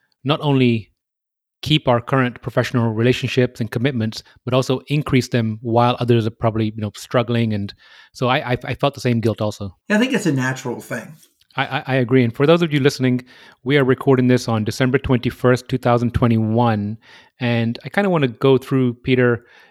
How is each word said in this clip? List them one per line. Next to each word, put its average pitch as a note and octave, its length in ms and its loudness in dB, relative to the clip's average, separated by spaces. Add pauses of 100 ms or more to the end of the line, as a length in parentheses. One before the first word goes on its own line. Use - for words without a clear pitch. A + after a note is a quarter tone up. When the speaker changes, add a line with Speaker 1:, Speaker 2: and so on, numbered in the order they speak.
(220)
Speaker 1:
not D3 180 -2
only B2+ 460 2 (760)
keep D3+ 240 -2
our A#2+ 140 2
current B2 400 -2
professional A#2 540 -2
relationships B2 680 0
and A2+ 100 -8
commitments, A2+ 520 -4 (240)
but B2 80 -2
also B2+ 320 0
increase C#3 420 0
them A2 320 -2
while A#2+ 400 2
others A#2+ 260 2
are A2 40 -4
probably, A2 440 -2
you A2 60 -12
know, G#2 160 -6
struggling. A#2 560 -2
And G2+ 220 -6 (400)
so B2+ 140 -2
I, B2+ 240 -2
I, B2 120 -2
I C3 100 -8
felt C#3 200 -2
the A#2 80 -16
same A#2+ 180 0
guilt A2 220 -2
also. G#2 340 -8 (100)
Speaker 2:
Yeah, G#3 100 0
I - 20 2
think C4 160 0
it's G#3 100 -2
a E3 80 0
natural B2+ 480 -4
thing. G#2+ 360 -14 (400)
Speaker 1:
I, C3+ 100 -2
I, C3+ 200 -6
I C3 100 -2
agree. B2+ 280 4
And A2+ 100 -2
for C#3+ 120 0
those E3+ 160 4
of D#3+ 100 -2
you D3 80 2
listening, C3 460 0 (360)
we C3+ 140 0
are C#3+ 80 4
recording B2+ 440 2
this B2 200 2
on A2 160 0
December B2+ 320 0
twenty-first, B2+ 720 0
two C3 80 -4
thousand A#2+ 380 0
twenty-one. A2 840 0 (440)
And A#2+ 440 -2
I C3+ 60 -14
kinda G3+ 180 -2
wanna D#3 200 2
go C3 280 2
through, B2+ 380 -2
Peter, B2 500 0 (260)